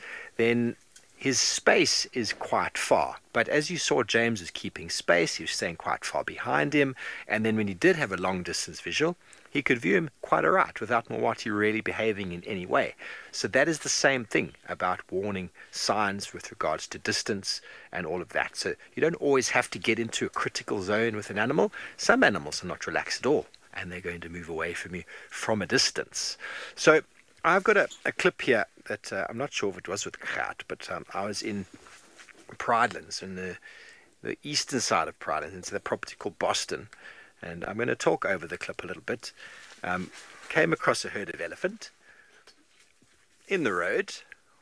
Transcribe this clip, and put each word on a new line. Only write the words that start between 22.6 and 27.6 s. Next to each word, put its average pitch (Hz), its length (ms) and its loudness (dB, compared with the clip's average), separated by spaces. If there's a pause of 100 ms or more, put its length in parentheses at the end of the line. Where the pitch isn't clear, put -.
are 92 40 -6
not 82 200 -6
relaxed 78 340 -2
at - 60 0
all, 131 200 4 (260)
and 92 180 -10
they're 90 100 -10
going 87 200 -8
to 82 80 -10
move 85 220 -10
away 82 240 -4
from 87 220 -8
you 87 80 -8 (260)
from 110 320 0
a 82 40 -4
distance. - 720 0 (380)
So 156 280 6 (440)
I've 185 180 6